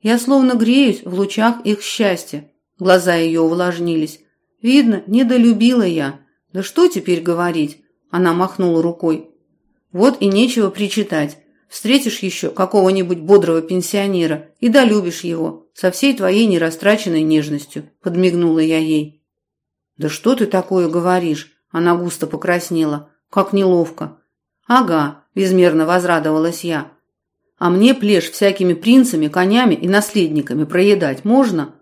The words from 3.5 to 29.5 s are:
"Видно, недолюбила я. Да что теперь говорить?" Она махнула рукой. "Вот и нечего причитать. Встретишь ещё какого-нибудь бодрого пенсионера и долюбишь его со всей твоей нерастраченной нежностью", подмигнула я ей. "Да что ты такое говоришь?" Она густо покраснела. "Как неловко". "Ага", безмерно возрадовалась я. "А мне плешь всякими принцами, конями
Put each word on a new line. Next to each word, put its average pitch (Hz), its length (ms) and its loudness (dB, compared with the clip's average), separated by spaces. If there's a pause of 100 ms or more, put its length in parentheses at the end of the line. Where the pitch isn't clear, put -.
"Видно, 233 440 2
недолюбила 233 800 2
я. 156 380 -4 (320)
Да 190 100 -6
что 339 240 2
теперь 180 340 -2
говорить?" 170 600 -2 (300)
Она 175 220 2
махнула 175 500 0
рукой. 170 480 -4 (600)
"Вот 208 300 2
и 202 60 0
нечего 214 420 0
причитать. 190 680 -4 (300)
Встретишь 254 520 -2
ещё - 320 -6
какого-нибудь 185 680 0
бодрого 165 420 4
пенсионера 175 880 -4 (100)
и 240 100 2
долюбишь 214 520 2
его 165 520 -8
со - 160 -2
всей 269 260 0
твоей 202 300 0
нерастраченной 175 800 0
нежностью", 151 680 -4 (140)
подмигнула 175 560 0
я 160 180 0
ей. 156 460 -4 (720)
"Да 151 120 -6
что 220 260 0
ты 247 100 0
такое 185 440 -2
говоришь?" 170 640 -2 (180)
Она 170 240 2
густо 170 320 -6
покраснела. 160 840 -4 (200)
"Как 196 240 -2
неловко". 180 680 -2 (480)
"Ага", 170 560 0 (100)
безмерно 180 520 2
возрадовалась 170 760 0
я. 160 280 -6 (680)
"А 175 120 -2
мне 202 240 4
плешь 208 360 0
всякими 196 440 0
принцами, 220 540 2
конями 190 480 2